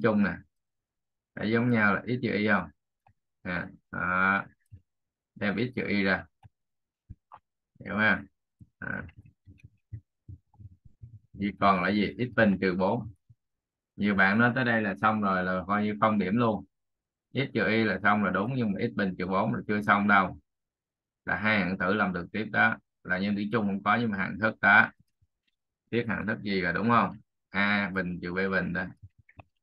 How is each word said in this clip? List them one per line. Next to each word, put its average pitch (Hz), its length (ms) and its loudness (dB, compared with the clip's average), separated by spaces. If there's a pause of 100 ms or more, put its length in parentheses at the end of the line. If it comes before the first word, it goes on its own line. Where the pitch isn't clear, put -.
chung 107 200 4
nè. 87 120 0 (1000)
Để 101 180 -4
giống 120 180 2
nhau 107 240 4
là - 120 -2
x 127 160 -2
trừ 113 100 0
y 104 160 0
không? 90 220 0 (720)
À, 90 260 -6 (220)
đó. 92 540 0 (880)
Đem 98 220 -4
x 120 200 -2
trừ 101 120 -4
y 101 140 0
ra. 95 220 0 (1600)
Hiểu - 100 -8
không? 104 320 2 (520)
À. - 240 -8 (2250)
Chỉ 101 220 -2
còn 95 220 4
là 92 80 2
gì? 104 280 0
X 123 180 -4
bình 104 240 4
trừ 95 180 2
bốn. 98 340 -2 (840)
Nhiều 101 180 0
bạn 95 240 4
nói 120 160 4
tới 131 100 0
đây 113 180 2
là 101 180 -2
xong 110 220 2
rồi, 95 220 0
là 92 220 -2
coi 104 180 0
như 107 160 -2
không 104 180 2
điểm 92 180 0
luôn. 113 280 0 (680)
X 135 220 -4
trừ 110 140 0
y 110 160 2
là 95 180 0
xong 104 220 4
là 92 60 2
đúng, 101 260 -2
nhưng 113 160 0
mà 95 80 -4
x 120 160 -4
bình 95 220 -2
trừ 92 80 -4
bốn 95 280 0
là 95 140 -4
chưa 104 140 0
xong 104 260 2
đâu. 98 300 4 (880)
Là 90 120 -4
hai 107 220 0
hạng 92 200 -2
tử 95 160 0
làm 101 180 0
được 87 200 -6
tiếp 104 200 -4
đó. 110 240 2 (260)
Là 92 160 -4
nhân 101 180 0
tử 104 60 -2 (100)
chung 110 140 0
không 98 160 -2
có, 104 180 2
nhưng 120 100 -2
mà 98 80 -4
hạng 92 220 -6
thức 110 200 -2
đó. 104 300 6 (1000)
Biết 117 180 0
hạng 92 180 -4
thức 113 160 -4
gì 98 180 -2
rồi 87 120 -2
đúng 98 160 -2
không? 104 280 2 (320)
A 101 460 0
bình 90 280 -4
trừ 87 120 -8
B - 20 -6
bình 92 360 -2
đó. 90 120 -4 (800)